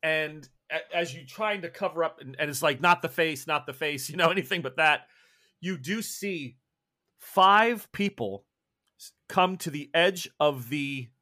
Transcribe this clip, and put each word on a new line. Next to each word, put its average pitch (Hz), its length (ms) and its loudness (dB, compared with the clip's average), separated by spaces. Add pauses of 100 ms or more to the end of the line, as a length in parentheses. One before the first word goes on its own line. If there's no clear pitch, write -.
and 156 460 -4 (220)
a-, 160 260 -6
as 170 180 -2
you 143 120 -16
trying 208 360 -4
to 170 60 -8
cover 165 360 -4
up, 160 160 -8
and, 135 180 -16
and 147 120 -2
it's 135 120 -6
like, 147 180 2
"Not 175 220 4
the 160 60 -2
face, 160 380 -2
not 147 200 -2
the 143 60 -12
face," 143 360 -6
<laughs> - 20 -12
you 151 60 -12
know, 170 140 6
anything 180 320 -2
but 131 140 -6
that, 156 300 2 (540)
you 180 180 -6
do 180 240 -6
see 160 540 -8 (640)
five 202 760 4
people 120 520 -4 (560)
s-, - 120 -20 (160)
come 185 300 2
to - 120 -8
the 147 240 -10
edge 175 340 2 (100)
of 139 300 0
the 139 400 -6 (140)